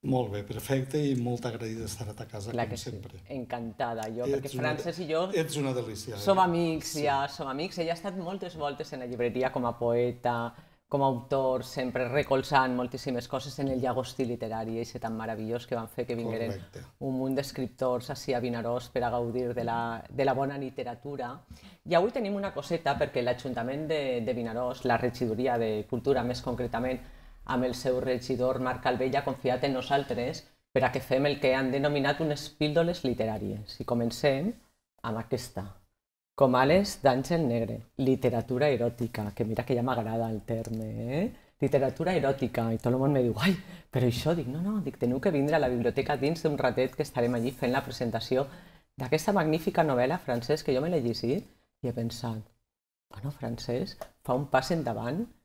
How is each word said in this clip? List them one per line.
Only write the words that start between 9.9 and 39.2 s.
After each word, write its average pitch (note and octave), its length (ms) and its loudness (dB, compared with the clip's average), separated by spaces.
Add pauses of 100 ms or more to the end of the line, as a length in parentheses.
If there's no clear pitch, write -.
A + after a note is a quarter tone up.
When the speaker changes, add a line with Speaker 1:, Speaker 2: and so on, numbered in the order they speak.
Speaker 2:
com C#3 140 2
a C3+ 80 4
autor, C3 560 0
sempre B2+ 400 -2
recolzant C3 720 2
moltíssimes B2 480 -4
coses C3+ 320 -6
en C3+ 140 0
el B2+ 100 0
Llagostí B2+ 420 -2
Literari, A2+ 540 -4
eixe A#2+ 240 -6
tan A2+ 160 -4
meravellós A2 480 -4
que - 80 -4
van A2+ 160 -4
fer A#2+ 160 -4
que B2 80 -2
vingueren A2+ 380 -2
Speaker 1:
Correcte. - 320 -10 (160)
Speaker 2:
un C3+ 180 -2
munt C3 160 0
d'escriptors B2+ 800 -2
ací - 180 -4
a B2 60 2
Vinaròs A#2+ 560 -2
per B2 80 0
a A#2+ 80 0
gaudir A#2+ 420 -2
de A#2 120 -2
la, A#2 440 -2
de C3+ 160 -2
la C3+ 80 4
bona C3+ 240 0
literatura. C3 760 -8 (580)
I E3+ 80 6
avui G3+ 160 4
tenim G3+ 240 -2
una G3 160 -4
coseta, - 420 0
perquè C#3+ 280 0
l'Ajuntament B2 640 -2
de, C3+ 340 0
de A#2 100 0
Vinaròs, B2 540 -4
la A#2+ 100 4
Regidoria A#2+ 640 0
de G#2+ 320 0
Cultura, B2+ 320 2
més B2 180 -2
concretament, A#2+ 600 -2 (460)
amb B2+ 200 2
el B2 80 0
seu B2+ 260 0
regidor B2+ 600 2
Marc B2+ 240 -2
Calvell, B2+ 320 2
ha C#3 80 2
confiat B2+ 420 0
en C3+ 80 2
nosaltres B2+ 680 0 (260)
per B2+ 140 4
a A#2+ 100 4
que B2+ 80 -2
fem C3+ 240 4
el C#3+ 140 2
que C3 160 4
han C3 180 2
denominat C#3+ 480 2
unes D3 240 -2 (140)
píldoles E3 420 2
literàries. G#2+ 800 -2
I - 20 -4
comencem C3+ 680 2 (500)
amb A2+ 160 -4
aquesta. A#2 480 -6 (680)
Com C3 160 6
ales D3+ 480 6
d'àngel C#3 480 4
negre, A2+ 300 0 (180)
literatura B2+ 720 2
eròtica, A#2 640 0